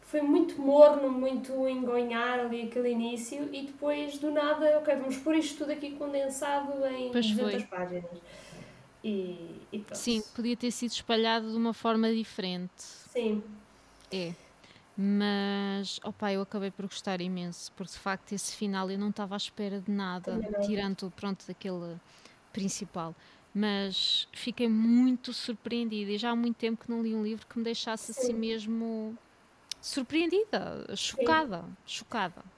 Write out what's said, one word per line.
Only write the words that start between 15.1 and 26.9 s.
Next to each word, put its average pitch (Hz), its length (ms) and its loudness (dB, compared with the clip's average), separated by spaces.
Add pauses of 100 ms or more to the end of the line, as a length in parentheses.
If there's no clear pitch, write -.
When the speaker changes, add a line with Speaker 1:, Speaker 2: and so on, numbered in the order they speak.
Speaker 2:
opa, 208 280 -4
eu 196 120 0
acabei 196 260 -4
por 190 160 -8
gostar 190 340 -6
imenso, 175 520 -6
porque 185 220 -12
de - 60 -14
facto - 340 -6
esse - 220 -6
final 190 360 -2
eu 196 80 -4
não 208 100 0
estava 202 260 -4
à - 20 -4
espera 202 440 -6
de 196 100 -4
nada, 190 440 -4
Speaker 1:
Também 220 160 -4
não. 202 100 0
Speaker 2:
tirando, 196 540 -2
pronto, 196 320 -6
daquele 175 500 -8 (560)
principal. 180 600 -4 (380)
Mas 196 760 0
fiquei 240 380 -2
muito 240 640 6
surpreendida 220 800 -4
e 208 80 0
já 240 120 0
há 233 40 2
muito 233 200 2
tempo 226 300 -2
que - 60 -10